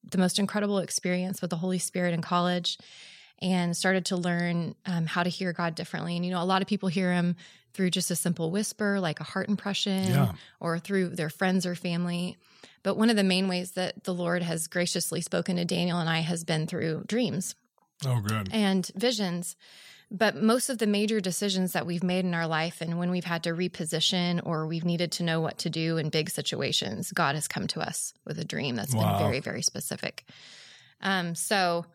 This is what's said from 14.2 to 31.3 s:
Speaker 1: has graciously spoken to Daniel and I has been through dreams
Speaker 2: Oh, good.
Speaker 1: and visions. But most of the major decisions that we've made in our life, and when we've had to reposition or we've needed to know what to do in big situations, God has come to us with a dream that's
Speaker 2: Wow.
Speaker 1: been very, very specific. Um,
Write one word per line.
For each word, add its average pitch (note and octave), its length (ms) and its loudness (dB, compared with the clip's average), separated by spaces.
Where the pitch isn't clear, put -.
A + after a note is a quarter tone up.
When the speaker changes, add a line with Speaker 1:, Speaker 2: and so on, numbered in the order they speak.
Speaker 1:
has E3 240 -2
graciously F3 540 0
spoken F3+ 360 0
to F3 80 0
Daniel F3 340 0
and E3 100 0
I D#3+ 100 2
has E3 240 -2
been D#3+ 240 0
through D#3+ 400 -2
dreams G3+ 480 0
Speaker 2:
Oh, B2 140 2
good. G#2 320 0
Speaker 1:
and F#3+ 440 2
visions. G3 600 -2
But G3+ 220 2
most A3+ 340 4
of B3 100 -2
the A3 80 2
major G#3 340 2
decisions F#3 500 0
that D#3+ 140 0
we've F3 180 -2
made F3+ 220 2
in F3 80 0
our E3 140 0
life, D#3+ 340 0
and E3+ 180 -2
when F3+ 120 0
we've F3+ 120 0
had E3+ 200 -2
to E3+ 80 0
reposition F3 960 0
or D#3 220 -2
we've E3 160 -2
needed F3 300 0
to F3 100 -4
know E3 160 2
what D#3+ 200 -2
to E3+ 100 -2
do E3 280 0
in D#3 120 0
big D#3 200 0
situations, - 840 -2
God D3 220 2
has D3+ 120 -4
come - 200 -4
to - 120 -4
us - 340 -6
with D#3 120 -8
a E3 60 -6
dream B2+ 320 -4
that's A2+ 180 -4
Speaker 2:
Wow. A2 260 2
Speaker 1:
been G2+ 80 2
very, B2 120 0
very - 220 -6
specific. - 640 -6
Um, F#3 360 -2